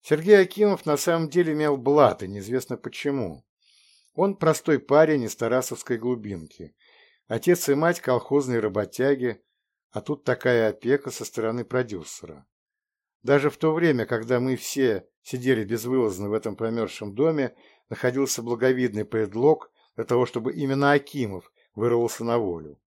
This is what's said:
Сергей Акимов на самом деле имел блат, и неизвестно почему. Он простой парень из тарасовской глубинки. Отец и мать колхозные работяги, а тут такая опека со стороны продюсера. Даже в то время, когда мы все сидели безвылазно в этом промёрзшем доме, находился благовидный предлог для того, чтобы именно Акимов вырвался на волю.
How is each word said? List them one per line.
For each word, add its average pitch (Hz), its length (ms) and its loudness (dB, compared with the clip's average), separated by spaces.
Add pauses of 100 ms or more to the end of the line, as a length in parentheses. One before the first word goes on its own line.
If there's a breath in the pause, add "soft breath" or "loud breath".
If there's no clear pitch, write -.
Сергей 180 400 6
Акимов 196 440 2
на 147 120 2
самом 165 320 0
деле 160 240 2
имел 151 240 0
блат, 131 460 4
и 95 40 -8
неизвестно 107 480 -6
почему. 117 720 -6 (680 soft breath)
Он 190 220 0
простой 156 440 0
парень 147 440 4
из 107 120 -6
тарасовской 120 640 -2
глубинки. 104 800 -8 (520 soft breath)
Отец 170 420 0
и 139 60 4
мать 170 260 0
колхозные 127 580 0
работяги, 113 840 -2 (500)
а - 100 -8
тут - 220 -8
такая 117 460 2
опека 123 420 -2
со - 120 -10
стороны 113 400 -4
продюсера. 104 800 -8 (800)
Даже 139 260 2
в - 80 -6
то 160 160 2
время, 156 320 2
когда 120 340 0
мы 131 160 0
все 117 520 -2 (140)
сидели 127 420 0
безвылазно 110 640 -2
в 104 40 -2
этом 107 220 -4
промёрзшем 107 580 -6
доме, 143 420 0 (340 soft breath)
находился 127 520 -2
благовидный 120 640 0
предлог 113 680 0 (240)
для 113 100 -6
того, 123 200 2
чтобы 120 280 -6
именно 143 400 0
Акимов 127 580 -4 (240)
вырвался 117 480 0
на 120 160 0
волю. 82 480 -6